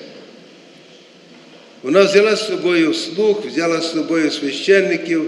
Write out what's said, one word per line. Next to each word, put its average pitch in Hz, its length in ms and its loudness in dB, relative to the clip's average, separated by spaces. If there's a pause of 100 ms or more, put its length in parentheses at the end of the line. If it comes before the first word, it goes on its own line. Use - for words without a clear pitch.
(1800)
Вона 160 200 4
взяла 202 340 4
з - 100 -4
собою 165 480 0
слуг, 196 520 -2
взяла 160 340 -2
з 160 120 -6
собою 156 380 0
священників, 165 960 0